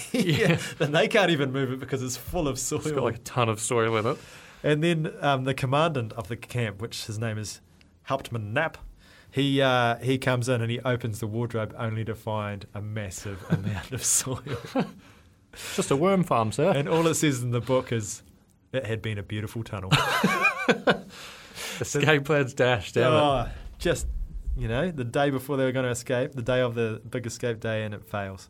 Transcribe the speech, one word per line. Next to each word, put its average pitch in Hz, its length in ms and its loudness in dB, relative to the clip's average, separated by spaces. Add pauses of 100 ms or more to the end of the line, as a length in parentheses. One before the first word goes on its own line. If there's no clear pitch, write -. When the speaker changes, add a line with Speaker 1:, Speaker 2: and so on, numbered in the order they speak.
Speaker 1:
<laughs> - 40 -8
Yeah. 240 80 4 (300)
Speaker 2:
Yeah. 160 60 4 (220)
Speaker 1:
And 147 160 2
they 214 140 4
can't 196 220 6
even 139 200 2
move 131 220 0
it 135 80 -6
because 127 200 -4
it's 127 140 -6
full 175 320 -2
of 127 100 -2
soil. - 220 -2
Speaker 2:
It's 151 140 -4
got, 135 100 0
like, 117 120 0
a - 40 -12
ton 120 300 0
of 107 100 0
soil 113 380 2
in 107 80 2
it. 120 120 0 (460)
Speaker 1:
And 147 180 4
then, 165 380 2
um, 139 240 2
the 131 100 0
commandant 135 600 0
of 113 160 -8
the 120 80 -6
camp, 107 440 -4
which - 240 -8
his 107 140 -6
name 110 180 -2
is 104 220 -8 (500)
Hauptmann 113 440 -4
Knapp, 156 240 0 (540)
he, 139 300 4
uh, 123 360 4
he 131 200 2
comes 127 320 2
in 120 120 4
and 113 100 0
he 123 100 -2
opens 123 380 -2
the 113 80 -4
wardrobe 110 500 -4
only 110 280 -4
to 107 100 -4
find 104 580 -6
a 101 80 -8
massive 104 640 -8
<laughs> - 40 -4
amount 101 400 -2
of 127 120 -6
soil. - 360 0 (340)
<laughs> - 120 0 (880)
Speaker 2:
Just 180 160 0
a 139 40 4
worm 185 280 4
farm, 113 280 2
sir. 165 200 4
Speaker 1:
And 139 160 2
all 165 200 4
it 156 80 2
says 139 260 2
in 123 100 -2
the 120 100 0
book 127 300 0
is, 113 300 -2 (500)
"It 131 140 -2
had 110 160 -2
been 110 160 -4
a 101 60 -6
beautiful 107 400 -6
tunnel." 95 300 -6
<laughs> - 1080 2 (800)
Speaker 2:
Escape 143 440 4
plans 143 280 2
dashed, 123 420 2
damn 123 180 6
it. - 20 6
Speaker 1:
Oh, 139 340 4 (280)
just, 165 300 0 (500)
you 123 100 -2
know, 139 240 0
the 139 140 -4
day 143 240 2
before 135 280 -2
they 135 60 4
were 131 80 2
gonna 127 180 0
escape, 127 440 -2
the 127 80 -6
day 127 200 2
of 117 140 0
the 110 340 -2
big 117 160 -6
escape 117 340 -4
day, 110 240 -2
and 107 100 -6
it 98 120 -12
fails. 98 440 -8